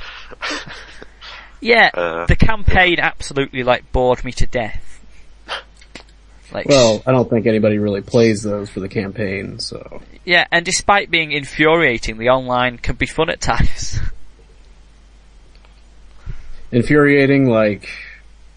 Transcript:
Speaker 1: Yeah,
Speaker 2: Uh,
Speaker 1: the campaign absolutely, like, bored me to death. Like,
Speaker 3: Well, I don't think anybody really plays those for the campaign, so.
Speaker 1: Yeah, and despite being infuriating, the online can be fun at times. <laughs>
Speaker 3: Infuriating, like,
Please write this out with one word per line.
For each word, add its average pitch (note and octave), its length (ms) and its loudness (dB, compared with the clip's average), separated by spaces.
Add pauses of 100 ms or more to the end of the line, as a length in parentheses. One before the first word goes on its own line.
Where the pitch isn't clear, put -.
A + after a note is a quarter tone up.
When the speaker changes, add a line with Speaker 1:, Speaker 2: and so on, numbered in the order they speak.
(1600)
Speaker 1:
Yeah, A3 300 2
Speaker 2:
Uh, E2+ 320 -4
Speaker 1:
the - 80 4
campaign F#3 640 4
absolutely, C#3 640 -4
like, B2 300 -2
bored B2+ 320 0
me B2+ 80 -8
to - 160 4
death. - 520 -4 (1500)
Like, - 140 -8
Speaker 3:
Well, A#2 400 4
I C3 60 2
don't B2 180 2
think A2+ 160 0
anybody G#2+ 320 2
really G#2 220 -2
plays A2+ 420 2
those G#2 260 -6
for - 120 -10
the F#2+ 80 -8
campaign, G2 720 -8
so. - 420 -14 (220)
Speaker 1:
Yeah, E3+ 260 2
and E3+ 160 0
despite G3+ 420 0
being E3 220 -2
infuriating, D3 880 0
the A#2 120 0
online B2 480 0
can - 180 -4
be C3 100 -4
fun D#3+ 240 -2
at - 100 -6
times. - 600 2 (1200)
<laughs> - 1500 -16
Speaker 3:
Infuriating, C#3 760 4
like, A2 400 0 (680)